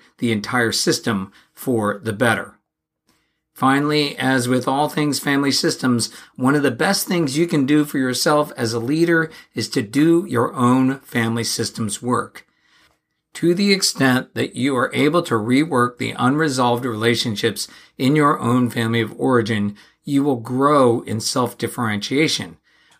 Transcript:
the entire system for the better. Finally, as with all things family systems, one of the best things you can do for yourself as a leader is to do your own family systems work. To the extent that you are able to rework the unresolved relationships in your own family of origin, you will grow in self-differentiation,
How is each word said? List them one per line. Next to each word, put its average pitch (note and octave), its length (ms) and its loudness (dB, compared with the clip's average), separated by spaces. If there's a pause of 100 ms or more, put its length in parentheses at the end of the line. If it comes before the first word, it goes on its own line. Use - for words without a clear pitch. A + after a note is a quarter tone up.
(200)
the A#2+ 120 0
entire A2+ 400 0
system G#2 600 -2 (220)
for G#2 480 -2
the A2 120 -6
better. G#2+ 400 -2 (1000)
Finally, C#3+ 640 0
as C3 300 0
with B2+ 200 0
all C#3+ 200 0
things D3 300 -2
family C#3 340 0
systems, B2+ 600 0 (240)
one C3 180 2
of D3 80 2
the C#3 80 4
best D#3+ 380 -2
things D#3+ 300 0
you E3+ 100 2
can D3+ 180 0
do D3 200 2
for D3 120 -6
yourself C#3+ 580 0
as A#2 180 -4
a A#2+ 60 -2
leader D#3+ 520 0 (240)
is A#2 120 -4
to - 140 -2
do D3+ 460 2
your A#2+ 260 -2
own C3 460 2
family A#2 440 -2
systems A2 580 -4
work. - 440 -4 (880)
To E3+ 220 0
the G3+ 160 2
extent C3 640 0
that A#2 200 -4
you C3 200 -2
are - 180 0
able D3 300 2
to A#2+ 120 -2
rework B2 600 2
the A2+ 200 -4
unresolved B2+ 680 0
relationships A2+ 840 -2 (300)
in C#3 180 2
your D3 240 2
own B2 300 2
family A#2 320 -2
of G#2+ 180 -6
origin, A2 560 0 (280)
you C#3 200 0
will C#3 160 0
grow B2+ 640 2
in G#2+ 180 -6
self-differentiation, A2+ 1400 -2 (420)